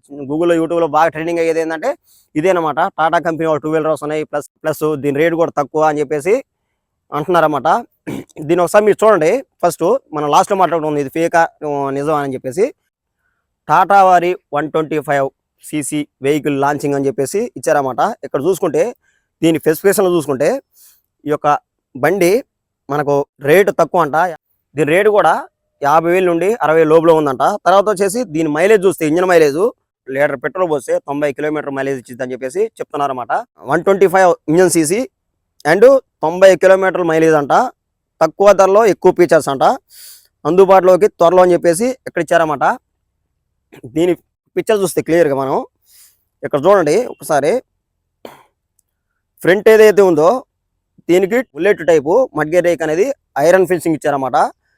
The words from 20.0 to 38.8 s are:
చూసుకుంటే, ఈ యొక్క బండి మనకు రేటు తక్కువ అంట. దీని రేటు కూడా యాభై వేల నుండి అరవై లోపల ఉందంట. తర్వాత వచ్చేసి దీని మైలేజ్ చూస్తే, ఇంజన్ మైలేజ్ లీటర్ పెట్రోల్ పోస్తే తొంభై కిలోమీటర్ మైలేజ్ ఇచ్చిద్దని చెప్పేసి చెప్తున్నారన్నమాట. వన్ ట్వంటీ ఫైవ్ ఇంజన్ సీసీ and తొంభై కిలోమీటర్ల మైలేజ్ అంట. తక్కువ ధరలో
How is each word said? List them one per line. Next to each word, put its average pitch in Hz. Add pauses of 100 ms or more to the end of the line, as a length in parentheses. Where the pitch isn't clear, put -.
చూసుకుంటే, 147 (640)
ఈ 151
యొక్క 147 (380)
బండి 180 (460)
మనకు 143 (160)
రేటు 180
తక్కువ 170
అంట. 156 (380)
దీని 147
రేటు 185
కూడా 202 (360)
యాభై 160
వేల 185
నుండి 180
అరవై 156
లోపల 160
ఉందంట. 143
తర్వాత 190
వచ్చేసి 202
దీని 160
మైలేజ్ 180
చూస్తే, 165
ఇంజన్ 170
మైలేజ్ 170 (400)
లీటర్ 139
పెట్రోల్ 156
పోస్తే 156
తొంభై 147
కిలోమీటర్ 147
మైలేజ్ 135
ఇచ్చిద్దని 127
చెప్పేసి 131
చెప్తున్నారన్నమాట. 147 (140)
వన్ 139
ట్వంటీ 196
ఫైవ్ 180 (140)
ఇంజన్ 175
సీసీ 165 (640)
and 240
తొంభై 180
కిలోమీటర్ల 185
మైలేజ్ 160
అంట. 156 (500)
తక్కువ 196
ధరలో 196